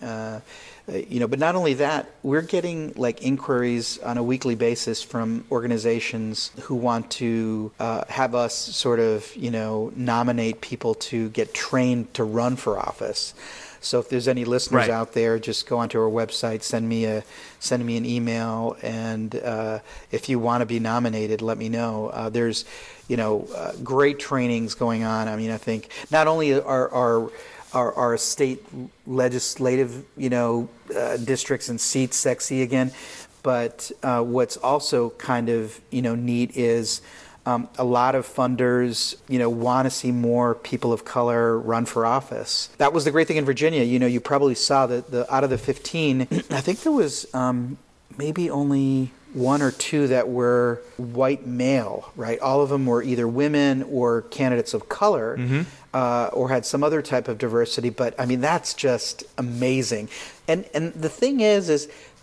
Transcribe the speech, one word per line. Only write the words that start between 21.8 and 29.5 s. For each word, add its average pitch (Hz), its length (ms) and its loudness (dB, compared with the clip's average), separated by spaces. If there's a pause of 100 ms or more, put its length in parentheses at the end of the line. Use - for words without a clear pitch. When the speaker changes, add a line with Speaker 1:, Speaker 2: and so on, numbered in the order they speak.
Speaker 1:
Uh, 113 220 -6
there's, 117 340 0 (420)
you 120 100 0
know, 107 380 0
uh, - 180 -6 (120)
great 143 340 4
trainings 120 560 -2
going 113 300 0
on. 110 240 0
I 107 80 -4
mean, 110 140 -4
I 110 80 -4
think 110 300 -6 (220)
not 156 160 6
only 156 280 4
are, 131 340 2
are, 117 420 2 (420)
are, 123 220 0
are 120 220 2
state 131 480 -2 (420)
legislative, 127 1000 0 (120)